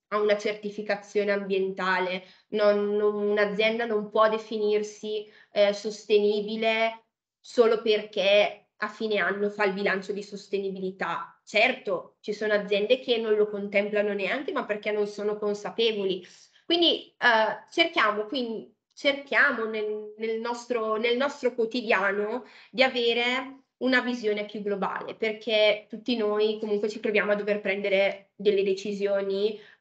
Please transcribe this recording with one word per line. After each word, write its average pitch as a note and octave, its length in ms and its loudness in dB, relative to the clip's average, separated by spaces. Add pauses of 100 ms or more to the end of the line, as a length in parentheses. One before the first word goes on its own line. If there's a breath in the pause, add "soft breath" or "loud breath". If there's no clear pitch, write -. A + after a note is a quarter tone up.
a G#3 100 -2
una G#3 180 4
certificazione G#3 920 -4
ambientale, F#3+ 920 -2 (240 loud breath)
non, G#3 460 2
non, G#3 200 2
un'azienda G#3 680 0
non G#3+ 260 -4
può G#3+ 180 6
definirsi, G#3+ 960 -2 (240 loud breath)
eh, G#3 220 4
sostenibile A3 1300 0 (340)
solo A3+ 420 2
perché G#3 920 2
a G#3+ 140 -6
fine G#3+ 300 -2
anno G3+ 300 0
fa G#3 140 -4
il F#3+ 100 2
bilancio F#3+ 380 -2
di G3+ 100 -8
sostenibilità. F#3+ 1200 -8
Certo, A3+ 760 0
ci G#3+ 140 -6
sono G#3+ 200 -4
aziende G3+ 460 2
che B3 180 0
non A3 180 0
lo G#3 140 2
contemplano G#3 640 0
neanche, G3+ 380 -4
ma B3 140 -4
perché G#3 260 -4
non G#3 160 0
sono G#3 300 -4
consapevoli. G3+ 880 -2 (380 loud breath)
Quindi, E4 520 2
eh, A3 540 2
cerchiamo, A3 540 0
quindi, A#3 480 -6 (200)
cerchiamo C4+ 720 0
nel, G#3+ 520 -6
nel A3+ 220 -4
nostro, A3+ 580 -2
nel A#3+ 200 2
nostro B3+ 380 -2
quotidiano G#3+ 880 0 (240 loud breath)
di A#3+ 140 2
avere B3 760 0 (240)
una B3+ 180 4
visione G#3+ 440 -2
più G#3+ 160 -10
globale, G3 540 -4
perché G#3+ 720 0
tutti A#3 260 -4
noi G#3+ 440 2
comunque G#3 300 -2
ci - 120 -10
troviamo G#3 320 2
a - 20 2
dover G#3 240 0
prendere G3 760 0
delle G3 280 2
decisioni, G3 960 -2 (220 loud breath)